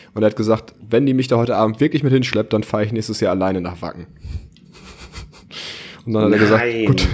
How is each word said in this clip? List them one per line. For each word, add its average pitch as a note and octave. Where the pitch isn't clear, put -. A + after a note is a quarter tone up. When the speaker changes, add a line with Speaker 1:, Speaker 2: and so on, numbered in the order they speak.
Speaker 1:
Und G#2+
er G#2+
hat G#2+
gesagt, A2
wenn A#2
die C3+
mich B2+
da B2
heute A#2
Abend A2
wirklich D3
mit C3+
hinschleppt, B2
dann G#2
fahre G#2+
ich G#2+
nächstes A2
Jahr G2
alleine F#2+
nach F2
Wacken. E2+
Und A2+
dann G#2+
hat G#2+
er G#2+
gesagt, A2
Speaker 2:
Nein. A2+
Speaker 1:
gut, B2+